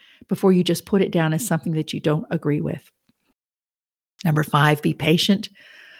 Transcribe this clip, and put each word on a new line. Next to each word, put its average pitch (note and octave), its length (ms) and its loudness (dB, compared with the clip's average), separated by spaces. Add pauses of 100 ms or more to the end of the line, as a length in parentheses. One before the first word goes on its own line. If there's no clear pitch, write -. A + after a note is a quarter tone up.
(300)
before F#3+ 240 2
you F3+ 100 4
just E3+ 240 -2
put G3 160 0
it - 80 -2
down D#3+ 220 0
as F#3 140 -4
something E3 260 -4
that D#3 200 -4
you D#3 80 -8
don't D#3 300 -2
agree D3+ 300 -2
with. - 300 -8 (1300)
Number D#3 180 2
five, D3+ 400 2
be D#3+ 100 0
patient. F#3 560 0 (520)